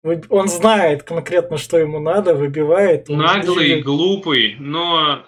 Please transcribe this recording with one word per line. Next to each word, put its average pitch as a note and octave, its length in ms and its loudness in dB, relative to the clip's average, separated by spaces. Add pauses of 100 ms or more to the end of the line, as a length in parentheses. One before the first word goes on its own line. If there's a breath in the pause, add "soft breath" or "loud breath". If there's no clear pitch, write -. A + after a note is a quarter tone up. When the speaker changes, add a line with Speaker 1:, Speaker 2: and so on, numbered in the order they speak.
Speaker 1:
Вы-, E3 260 -4
он G3 180 2
знает F#3 540 2
конкретно, E3 560 -4
что E3 220 0
ему D3+ 200 -2
надо, E3+ 360 0
выбивает, D3+ 760 0
он D3 80 -2
Speaker 2:
Наглый, F3+ 480 0
Speaker 1:
двигает. C#3+ 200 0
Speaker 2:
глупый, C#3+ 720 0
но, D3+ 680 -2